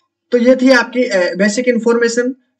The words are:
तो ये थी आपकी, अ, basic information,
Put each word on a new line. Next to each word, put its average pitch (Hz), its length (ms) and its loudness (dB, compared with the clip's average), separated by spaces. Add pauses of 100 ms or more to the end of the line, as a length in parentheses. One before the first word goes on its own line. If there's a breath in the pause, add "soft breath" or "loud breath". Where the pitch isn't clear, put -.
(300)
तो 247 80 0
ये 254 180 4
थी 254 140 2
आपकी, 254 340 0
अ, 180 300 -2
basic 208 340 -2
information, 233 680 -2 (260)